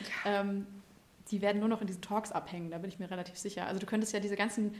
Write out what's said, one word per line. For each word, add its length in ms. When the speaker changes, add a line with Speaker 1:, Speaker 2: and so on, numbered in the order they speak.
Speaker 1:
Ja. 180
Speaker 2:
ähm, 260
die 100
werden 180
nur 100
noch 120
in 60
diesen 140
Talks 300
abhängen, 400
da 60
bin 120
ich 100
mir 100
relativ 280
sicher. 300
Also 120
du 60
könntest 280
ja 80
diese 160
ganzen 420